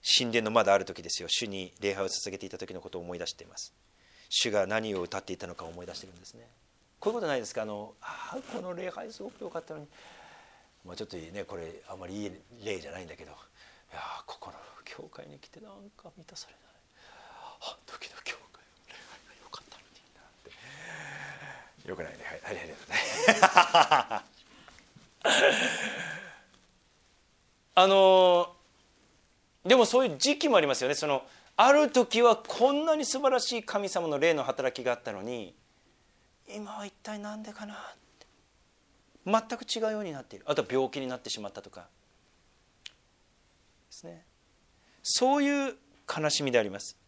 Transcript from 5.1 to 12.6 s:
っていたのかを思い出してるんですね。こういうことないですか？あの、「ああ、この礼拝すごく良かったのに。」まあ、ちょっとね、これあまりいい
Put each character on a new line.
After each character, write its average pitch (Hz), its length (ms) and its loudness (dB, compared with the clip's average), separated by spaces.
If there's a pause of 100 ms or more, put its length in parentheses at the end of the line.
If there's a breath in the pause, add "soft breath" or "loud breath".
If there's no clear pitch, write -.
っ - 20 -20
て 98 100 -10
い 90 60 -8
た 92 80 -12
の 87 80 -12
か 90 100 -14
を 82 40 -12
思 87 140 -14
い 87 40 -14
出 87 80 -16
し - 60 -14
て 95 60 -18
る 95 60 -20
ん 87 40 -20
で 85 100 -20
す - 80 -20
ね。 117 120 -20 (540)
こ - 80 -2
う 226 60 -4
い - 20 -6
う 233 40 -6
こ - 20 -6
と 175 40 -4
な 143 100 0
い 123 40 -2
で 107 60 -10
す - 80 -12
か？ 110 80 -4
あ - 20 -4
の、 104 300 -10 (100)
「あ - 320 -12
あ、 277 40 -8 (120)
こ 226 80 -8
の 180 140 -10
礼 180 160 -8
拝 - 200 -12
す 214 120 -16
ご 214 80 -12
く - 100 -20
良 - 80 -10
か 165 120 -8
っ - 20 -20
た - 100 -18
の 156 80 -14
に。」 147 80 -18 (960 loud breath)
ま 90 80 -16
あ、 90 40 -14
ち 110 80 -8
ょ - 20 -14
っ - 20 -20
と 95 80 -14
ね、 87 280 -10
こ 98 120 -14
れ 82 320 -12
あ 92 80 -14
ま 95 100 -14
り 101 180 -8
い - 20 -6
い 95 60 -10 (300)